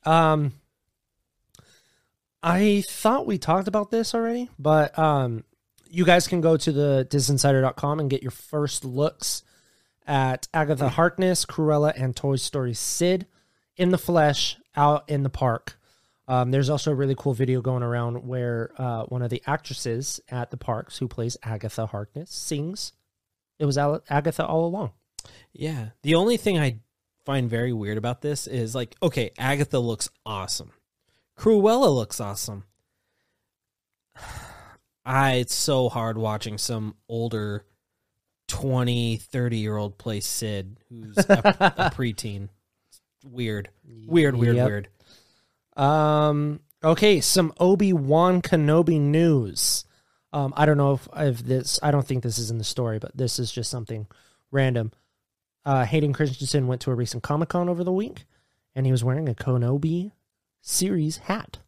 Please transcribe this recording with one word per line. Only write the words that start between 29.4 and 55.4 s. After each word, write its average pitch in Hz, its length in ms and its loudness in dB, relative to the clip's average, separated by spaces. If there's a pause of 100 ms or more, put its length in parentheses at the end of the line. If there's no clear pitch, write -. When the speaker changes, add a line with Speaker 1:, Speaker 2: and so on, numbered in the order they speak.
Speaker 2:
looks 117 300 -2 (160)
awesome. 98 480 -8 (680)
Cruella 214 560 4
looks 117 260 -4
awesome. 101 440 -10 (1500)
<sighs> - 80 -20 (800)
I, 131 300 2
it's 123 200 -2
so 131 340 0
hard 113 300 -4
watching 107 400 -4
some 107 380 -6 (120)
older 113 560 -6 (840)
twenty, 120 680 -2
thirty-year-old 107 840 -4
plays 107 280 -6
Sid, 104 500 -6 (120)
who's 110 300 -6
a, 196 220 4 (380)
a 170 120 2
Speaker 1:
<laughs> - 40 -12
Speaker 2:
preteen. 101 540 -6 (420)
It's - 100 -20 (240)
weird. 113 440 -6 (380)
Weird, 151 300 4
weird, 120 200 4
Speaker 1:
Yep. 123 120 4
Speaker 2:
weird. 104 200 -4 (880)
Speaker 1:
Um, 151 840 2 (220)
okay, 165 380 4
some 165 380 2
Obi-Wan 180 840 4
Kenobi 160 580 4
news. 147 840 2 (480)
Um, 139 240 -2
I 151 100 4
don't 151 100 6
know 139 180 4
if, - 220 -6
if 139 220 0
this, 123 440 -2
I 151 80 2
don't 143 160 2
think 127 160 -2
this 113 160 -4
is 113 120 -6
in 117 80 -4
the 110 60 -4
story, 113 340 -4
but - 180 -10
this 127 220 -2
is 120 140 -4
just 117 180 -6
something 110 360 -8 (440)
random. 127 420 0 (720)